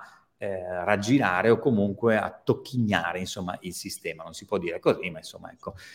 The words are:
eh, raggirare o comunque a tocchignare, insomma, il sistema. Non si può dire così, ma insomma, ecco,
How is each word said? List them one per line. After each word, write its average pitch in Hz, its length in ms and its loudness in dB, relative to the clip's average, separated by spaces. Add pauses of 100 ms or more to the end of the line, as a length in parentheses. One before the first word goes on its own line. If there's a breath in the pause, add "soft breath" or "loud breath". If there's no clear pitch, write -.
(420 loud breath)
eh, 90 420 -4
raggirare 101 680 4
o 113 100 6
comunque 107 560 2
a 98 140 0 (120)
tocchignare, 95 760 0
insomma, 90 420 -6
il 90 120 -8
sistema. 82 500 -10
Non 80 100 -14
si - 100 -16
può 98 140 0
dire 85 220 -4
così, 110 300 0
ma 80 80 -12
insomma, 85 340 -16
ecco, - 220 -12 (200 loud breath)